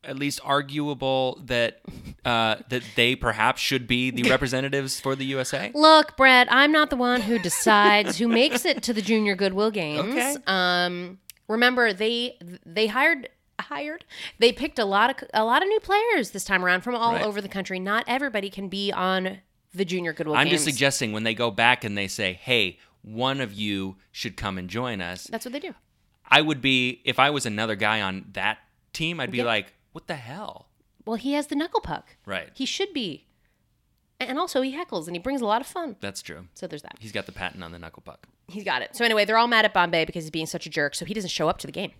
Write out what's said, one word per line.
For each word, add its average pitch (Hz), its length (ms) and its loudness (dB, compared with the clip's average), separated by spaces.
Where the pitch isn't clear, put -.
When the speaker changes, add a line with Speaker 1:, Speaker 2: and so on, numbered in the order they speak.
Speaker 1:
at 135 120 -10
least 143 280 -4
arguable 139 1000 0
that, 117 340 0
uh, 113 320 2
that 123 160 -4
they 123 220 4
perhaps 113 440 2
should 127 280 -2
be 127 220 0
the 127 120 -4
Speaker 2:
<laughs> 123 80 4
Speaker 1:
representatives 131 680 0
for 135 160 -2
the 135 100 -6
U 135 140 -4
S 127 140 -4
A? 196 200 -4
Speaker 2:
Look, 311 420 8
Brett, 254 360 8
I'm 277 180 6
not 302 200 4
the 277 60 0
one 247 260 2
who 226 180 0
decides 208 760 4
who 240 100 2
makes 240 360 2
it 302 200 2
to 247 80 -2
the 214 100 -2
Junior 208 320 2
Goodwill 196 380 0
Games. 180 420 -4
Speaker 1:
Okay. 277 220 0
Speaker 2:
Um, 180 720 0
remember, 240 440 2
they, 233 460 -4
they 202 220 -2
hired, 269 420 0
hired, 294 460 -10
they 240 140 6
picked - 260 -4
a 220 60 0
lot 202 260 4
of, - 240 -8
a 220 100 4
lot 254 180 4
of 381 60 0
new 427 120 2
players 403 500 0
this - 140 -8
time 185 200 2
around 180 180 2
from 247 120 -4
all 233 200 2
Speaker 1:
Right. 220 100 0
Speaker 2:
over 208 160 -4
the 196 80 -10
country. 190 320 -6
Not 208 260 -2
everybody 240 440 -2
can 196 180 -10
be 196 240 -4
on 185 460 -2
the 190 100 -2
Junior 170 300 -4
Goodwill 156 220 -2
Speaker 1:
I'm 139 100 8
Speaker 2:
Games. 147 80 4
Speaker 1:
just 147 100 2
suggesting 135 480 0
when 107 120 -4
they 113 100 0
go 117 160 0
back 117 340 4
and 104 120 -4
they 98 120 -4
say, 95 240 -4
"Hey, 101 460 -2
one 127 400 -4
of 104 100 -8
you 98 460 -4
should - 240 -10
come 95 220 -6
and 92 140 -8
join 113 320 -6
us." 90 220 -10
Speaker 2:
That's 226 200 -10
what 247 80 -12
they 285 80 -8
do. 370 140 -14
Speaker 1:
I 147 140 8
would 151 220 0
be, 127 420 0
if 123 140 0
I 139 100 6
was 147 160 0
another 110 320 -2
guy 107 240 2
on 95 320 -4
that 101 260 -4
team, 165 260 -6
I'd 123 100 -4
be 123 80 -4
Speaker 2:
Yeah. 120 60 0
Speaker 1:
like, 110 300 -2
"What - 140 -18
the 165 100 -8
hell?" 139 540 -14
Speaker 2:
Well, 226 120 -4
he 269 180 -4
has 294 140 -2
the 311 60 -6
knuckle 330 280 -2
puck. - 420 -10
Speaker 1:
Right. 95 300 -6
Speaker 2:
He 269 100 -6
should 392 300 -6
be. 214 320 -8
A-, 233 80 -6
and 262 100 -6
also, 330 240 -2
he 262 120 -4
heckles, 220 320 -8
and 175 80 -8
he 170 60 -6
brings 262 220 -4
a 226 40 -2
lot 214 140 2
of 269 60 -12
fun. 320 340 -8
Speaker 1:
That's 101 220 -8
true. 87 320 -14
Speaker 2:
So - 120 -14
there's 147 160 -12
that. - 160 -18
Speaker 1:
He's 110 140 -16
got 101 140 -6
the - 60 -16
patent 92 300 -10
on 82 100 -14
the 87 60 -16
knuckle 82 260 -18
puck. - 220 -20
Speaker 2:
He's 202 160 -14
got 139 180 -2
it. - 140 -12
So 240 80 -2
anyway, 214 220 4
they're 220 120 2
all 233 100 4
mad 220 180 4
at 202 80 0
Bombay 170 320 2
because 165 180 -8
he's 156 60 -12
being 160 160 -6
such - 200 -10
a 156 40 -12
jerk, 147 240 -2
so - 100 -8
he - 100 -10
doesn't 190 160 -8
show 156 180 -2
up - 100 -2
to - 80 -14
the 135 60 -14
game. 180 280 -8